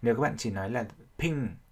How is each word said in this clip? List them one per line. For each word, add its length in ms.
Nếu 120
các 60
bạn 180
chỉ 120
nói 200
là 140
ping 300